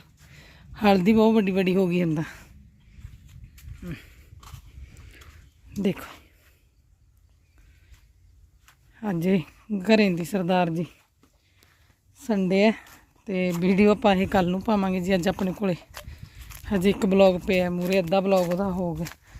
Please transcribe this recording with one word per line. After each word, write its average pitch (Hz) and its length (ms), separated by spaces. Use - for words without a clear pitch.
ਹਲਦੀ 196 300
ਬਹੁਤ 220 200
ਵੱਡੀ 202 180
ਵੱਡੀ 185 240
ਹੋ 190 120
ਗਈ 180 140
ਹੁਣ 165 140
ਤਾਂ। 160 80
ਦੇਖੋ, 190 240
ਅੱਜ 175 240
ਇਹ 190 140
ਘਰੇ 214 220
ਦੀ 170 160
ਸਰਦਾਰ 180 440
ਜੀ। 165 160
ਸੰਡੇ 196 440
ਹੈ 220 80
ਤੇ 185 320
ਵੀਡੀਓ 196 320
ਆਪਾਂ 202 240
ਇਹ 190 120
ਕੱਲ੍ਹ 185 220
ਨੂੰ 185 120
ਪਾਵਾਂਗੇ 190 380
ਜੀ। 185 160
ਅੱਜ 180 120
ਆਪਣੇ 185 260
ਕੋਲੇ 190 220
ਹਜੇ 190 160
ਇੱਕ 196 160
ਬਲੌਗ 190 420
ਪਿਆ 180 220
ਮੂਹਰੇ, 180 300
ਅੱਧਾ 170 200
ਬਲੌਗ 185 300
ਉਹਦਾ 190 220
ਹੋ 175 240
ਗਿਆ। 165 100